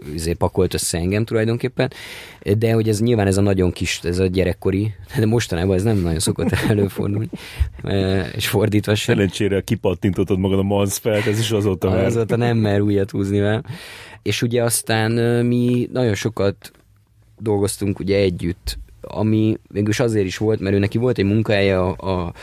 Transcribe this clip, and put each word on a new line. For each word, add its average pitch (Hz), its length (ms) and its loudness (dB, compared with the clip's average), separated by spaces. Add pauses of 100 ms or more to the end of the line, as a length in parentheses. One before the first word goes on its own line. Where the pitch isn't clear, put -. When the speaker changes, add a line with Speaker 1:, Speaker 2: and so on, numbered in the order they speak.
(140)
Speaker 1:
izé 82 200 -2
pakolt 90 400 0
össze 82 240 -4
engem 95 280 0
tulajdonképpen, 117 640 -2 (680)
de 113 160 2
hogy 110 160 2
ez 104 120 0
nyilván 113 260 2
ez 98 100 2
a 98 40 2
nagyon 92 300 4
kis, - 320 -4
ez 87 160 -2
a 95 60 4
gyerekkori, 95 680 0 (240)
de 113 80 2
mostanában 98 500 0
ez 92 80 0
nem 110 140 2
nagyon 85 220 0
szokott 87 320 -2 (120)
<laughs> - 60 0
előfordulni, 104 600 0 (540)
ö, 95 360 0
és - 280 -6
fordítva 104 480 2
sem. 117 200 0
Speaker 2:
Szerencsére 98 460 0
kipattintottad 95 760 0
magad 95 200 2
a 95 40 2
Mansfeld, 101 680 0
ez 107 80 0
is 110 120 -2
azóta 101 380 0
már. 95 160 2
Speaker 1:
Azóta 113 300 0
nem 117 220 0
mer 104 240 2
újat 101 300 0
húzni 98 280 0
velem. 104 240 0 (580)
És 107 200 -2
ugye 120 220 0
aztán, 113 540 0
ö, 120 260 2
mi 123 480 0
nagyon 123 220 0
sokat 101 580 -4 (680)
dolgoztunk 101 600 -2
ugye 95 180 0
együtt, 87 600 0 (240)
ami 110 560 0 (100)
végülis 104 320 -2
azért 110 260 2
is 90 120 -6
volt, 110 220 0
mert 98 160 0
ő 101 40 4
neki 101 180 0
volt 120 200 2
egy 95 80 2
munkája, 98 640 2
a, 90 200 -6
a, 90 300 -4